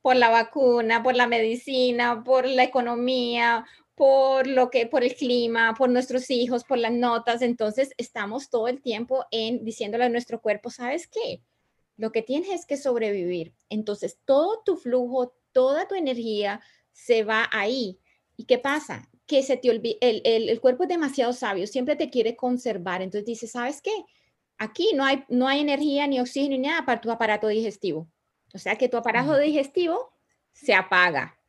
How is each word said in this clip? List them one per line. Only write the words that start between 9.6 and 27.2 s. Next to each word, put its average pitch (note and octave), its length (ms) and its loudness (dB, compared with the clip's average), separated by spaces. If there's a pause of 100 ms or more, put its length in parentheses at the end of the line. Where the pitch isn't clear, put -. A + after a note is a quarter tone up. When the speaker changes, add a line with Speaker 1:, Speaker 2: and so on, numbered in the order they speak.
Speaker 1:
diciéndole A3 420 -4
a B3 40 2
nuestro A#3+ 320 -4
cuerpo, G#3 280 -2
"¿Sabes C4 380 -8
qué? - 340 -8 (560)
Lo A3 140 -6
que A3 100 0
tienes D4+ 280 -4
es E4+ 160 -6
que C#4+ 120 -4
sobrevivir". G3+ 760 -2 (160)
Entonces G#3 560 -6
todo E4+ 400 2
tu F4 120 0
flujo, B3 560 -2 (180)
toda C#4 360 2
tu G4+ 80 -6
energía A3 640 -4 (300)
se A3+ 320 0
va A3 280 0
ahí. G#3+ 480 -2 (360)
¿Y A3 100 -16
qué B3 140 4
pasa? C#4 500 -4 (160)
Que C4+ 180 2
se C4+ 140 0
te B3 120 2
olvi-, A3+ 320 -2
el, A#3 240 2
el, A3+ 240 2
el A3+ 120 0
cuerpo B3+ 220 2
es F4+ 60 -2
demasiado C#4 440 -2
sabio, G3+ 340 -4
siempre B3+ 280 -2
te D4 140 -4
quiere A#3 260 0
conservar. G3 680 -4
Entonces G3+ 240 -6
dice, A3+ 220 -10
"¿Sabes B3 340 -8
qué? G#4+ 120 -4 (680)
Aquí A3 360 -2
no C4+ 100 0
hay, C#4 240 0
no B3 180 2
hay C#4 120 2
energía, C#4+ 480 0
ni C4+ 120 0
oxígeno, C4+ 380 -2
ni C4 100 -2
nada D#4+ 180 -2
para A#3 160 -2
tu A3+ 100 -4
aparato A3 360 0